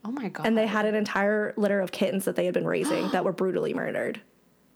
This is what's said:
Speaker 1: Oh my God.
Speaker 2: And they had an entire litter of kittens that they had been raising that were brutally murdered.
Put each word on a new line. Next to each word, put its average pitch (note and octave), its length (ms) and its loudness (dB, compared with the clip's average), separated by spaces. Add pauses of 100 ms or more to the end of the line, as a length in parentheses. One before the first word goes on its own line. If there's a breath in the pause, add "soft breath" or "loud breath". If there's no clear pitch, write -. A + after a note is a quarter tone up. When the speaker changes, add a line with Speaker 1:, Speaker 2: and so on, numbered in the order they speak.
Speaker 1:
Oh G#3+ 80 -6
my C4 160 -4
God. E3 180 -4
Speaker 2:
And A3+ 100 4
they A3 100 4
had G#3 200 2
an G#3+ 80 2
entire G#3 640 0
litter G3+ 240 2
of F3+ 120 -2
kittens F#3+ 320 0
that F3+ 120 -2
they F3 100 2
had F3+ 80 0
been E3 120 2
raising F3 440 0
that F3+ 140 0
were F#3+ 80 2
brutally F#3 420 0
murdered. - 460 -4 (540)